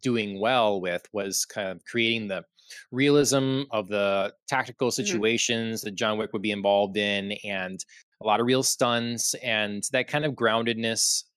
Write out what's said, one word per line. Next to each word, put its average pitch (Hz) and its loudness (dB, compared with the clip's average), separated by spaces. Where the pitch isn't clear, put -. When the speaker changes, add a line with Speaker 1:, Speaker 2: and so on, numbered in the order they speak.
Speaker 1:
doing 107 -2
well 107 2
with 87 -4
was 98 -2
kind 98 -6
of 87 -10
creating 113 0
the 92 -6
realism 135 4
of 107 -2
the 101 0
tactical 127 -2
Speaker 2:
Mm-hmm. 110 0
Speaker 1:
situations 113 0
that 107 -8
John 107 0
Wick 107 -4
would 101 -4
be 104 -2
involved 101 2
in, 101 0
and 95 -8
a 107 -10
lot 107 4
of 120 0
real 131 2
stunts, 120 0
and 107 -2
that 127 0
kind 151 -2
of 143 -2
groundedness 113 0